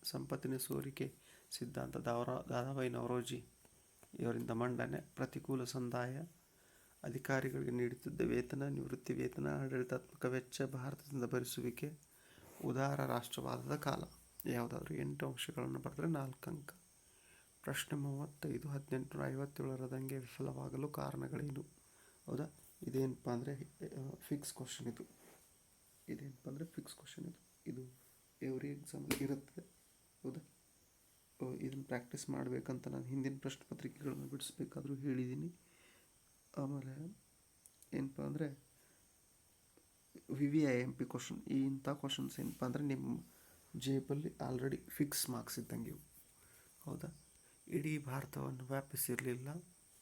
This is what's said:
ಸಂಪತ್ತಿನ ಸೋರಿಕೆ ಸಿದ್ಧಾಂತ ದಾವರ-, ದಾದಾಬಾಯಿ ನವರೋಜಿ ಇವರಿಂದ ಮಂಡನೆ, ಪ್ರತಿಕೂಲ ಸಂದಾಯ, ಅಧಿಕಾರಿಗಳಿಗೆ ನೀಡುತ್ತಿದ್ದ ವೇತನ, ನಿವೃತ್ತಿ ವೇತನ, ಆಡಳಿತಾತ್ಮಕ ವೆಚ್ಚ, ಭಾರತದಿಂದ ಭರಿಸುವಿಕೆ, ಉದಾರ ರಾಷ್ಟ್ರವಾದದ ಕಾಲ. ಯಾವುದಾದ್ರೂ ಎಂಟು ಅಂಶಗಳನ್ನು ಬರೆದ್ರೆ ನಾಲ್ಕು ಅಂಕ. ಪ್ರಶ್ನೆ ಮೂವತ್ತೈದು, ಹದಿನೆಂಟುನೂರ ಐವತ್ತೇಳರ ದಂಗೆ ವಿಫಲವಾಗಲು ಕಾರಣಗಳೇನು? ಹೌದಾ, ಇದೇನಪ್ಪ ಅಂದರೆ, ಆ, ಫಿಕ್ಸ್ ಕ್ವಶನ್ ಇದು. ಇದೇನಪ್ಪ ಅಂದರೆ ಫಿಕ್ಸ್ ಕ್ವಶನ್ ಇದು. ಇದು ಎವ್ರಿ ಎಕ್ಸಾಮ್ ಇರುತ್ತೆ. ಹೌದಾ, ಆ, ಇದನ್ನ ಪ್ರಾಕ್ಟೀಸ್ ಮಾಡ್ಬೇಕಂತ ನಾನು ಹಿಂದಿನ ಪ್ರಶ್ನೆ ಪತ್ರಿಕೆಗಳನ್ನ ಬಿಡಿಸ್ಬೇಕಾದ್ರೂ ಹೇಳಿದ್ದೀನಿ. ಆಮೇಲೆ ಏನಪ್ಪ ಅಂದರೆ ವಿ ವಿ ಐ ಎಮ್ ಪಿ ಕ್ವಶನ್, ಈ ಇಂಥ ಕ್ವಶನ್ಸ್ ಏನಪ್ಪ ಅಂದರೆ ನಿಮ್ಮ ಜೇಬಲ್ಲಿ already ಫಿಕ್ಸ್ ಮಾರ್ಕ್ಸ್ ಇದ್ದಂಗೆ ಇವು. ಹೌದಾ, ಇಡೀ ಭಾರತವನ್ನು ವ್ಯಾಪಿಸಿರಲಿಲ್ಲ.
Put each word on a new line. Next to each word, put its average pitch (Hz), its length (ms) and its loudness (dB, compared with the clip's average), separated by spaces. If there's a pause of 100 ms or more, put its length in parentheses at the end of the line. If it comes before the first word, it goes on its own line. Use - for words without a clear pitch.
ಸಂಪತ್ತಿನ 135 540 0
ಸೋರಿಕೆ 139 580 -2 (360)
ಸಿದ್ಧಾಂತ 127 460 -2
ದಾವರ-, 120 520 2
ದಾದಾಬಾಯಿ 127 400 2
ನವರೋಜಿ 123 560 0 (720)
ಇವರಿಂದ 117 300 2
ಮಂಡನೆ, 120 520 2 (140)
ಪ್ರತಿಕೂಲ 135 480 0
ಸಂದಾಯ, 123 600 0 (800)
ಅಧಿಕಾರಿಗಳಿಗೆ 135 680 2
ನೀಡುತ್ತಿದ್ದ 123 500 2
ವೇತನ, 123 460 4
ನಿವೃತ್ತಿ 135 460 0
ವೇತನ, 139 500 2
ಆಡಳಿತಾತ್ಮಕ 131 640 0
ವೆಚ್ಚ, 127 360 0
ಭಾರತದಿಂದ 135 640 -2
ಭರಿಸುವಿಕೆ, 123 720 0 (640)
ಉದಾರ 135 420 4
ರಾಷ್ಟ್ರವಾದದ 127 680 0
ಕಾಲ. 143 280 2 (480)
ಯಾವುದಾದ್ರೂ 123 440 0
ಎಂಟು 139 320 0
ಅಂಶಗಳನ್ನು 131 520 -2
ಬರೆದ್ರೆ 135 280 -2
ನಾಲ್ಕು 135 420 0
ಅಂಕ. 143 220 -6 (920)
ಪ್ರಶ್ನೆ 139 380 0
ಮೂವತ್ತೈದು, 143 680 -2
ಹದಿನೆಂಟುನೂರ 139 580 0
ಐವತ್ತೇಳರ 135 640 -2
ದಂಗೆ 135 280 -2
ವಿಫಲವಾಗಲು 135 720 -2
ಕಾರಣಗಳೇನು? 139 880 -2 (480)
ಹೌದಾ, 135 180 0 (380)
ಇದೇನಪ್ಪ 131 480 2
ಅಂದರೆ, 123 240 0
ಆ, 139 640 -6
ಫಿಕ್ಸ್ - 380 -2
ಕ್ವಶನ್ - 340 -6
ಇದು. 117 200 -4 (1000)
ಇದೇನಪ್ಪ 139 420 -6
ಅಂದರೆ 143 160 -4
ಫಿಕ್ಸ್ - 300 -8
ಕ್ವಶನ್ 175 300 -10
ಇದು. 170 140 -8 (280)
ಇದು 127 260 -6 (480)
ಎವ್ರಿ 131 300 0
ಎಕ್ಸಾಮ್ 143 340 -6 (160)
ಇರುತ್ತೆ. 139 400 -2 (640)
ಹೌದಾ, 135 180 -4 (1000)
ಆ, 127 140 -2
ಇದನ್ನ 135 280 -2
ಪ್ರಾಕ್ಟೀಸ್ 127 460 -2
ಮಾಡ್ಬೇಕಂತ 127 580 0
ನಾನು 135 160 -2
ಹಿಂದಿನ 135 340 0
ಪ್ರಶ್ನೆ - 320 -6
ಪತ್ರಿಕೆಗಳನ್ನ 139 560 -4
ಬಿಡಿಸ್ಬೇಕಾದ್ರೂ 135 720 -4
ಹೇಳಿದ್ದೀನಿ. 135 580 0 (1040)
ಆಮೇಲೆ 139 580 -2 (800)
ಏನಪ್ಪ 135 280 0
ಅಂದರೆ 143 380 0 (1700)
ವಿ 143 180 4
ವಿ 147 120 6
ಐ 131 220 8
ಎಮ್ 127 120 2
ಪಿ 127 120 -2
ಕ್ವಶನ್, - 380 -4
ಈ 135 220 4
ಇಂಥ 135 240 2
ಕ್ವಶನ್ಸ್ 135 500 0
ಏನಪ್ಪ - 260 0
ಅಂದರೆ 143 180 2
ನಿಮ್ಮ 135 400 2 (560)
ಜೇಬಲ್ಲಿ 135 480 2
already 131 640 -2
ಫಿಕ್ಸ್ - 400 2
ಮಾರ್ಕ್ಸ್ 117 300 -2
ಇದ್ದಂಗೆ 117 300 -2
ಇವು. - 120 -8 (800)
ಹೌದಾ, - 380 -4 (460)
ಇಡೀ 156 300 2
ಭಾರತವನ್ನು 135 680 -2
ವ್ಯಾಪಿಸಿರಲಿಲ್ಲ. 131 840 0 (520)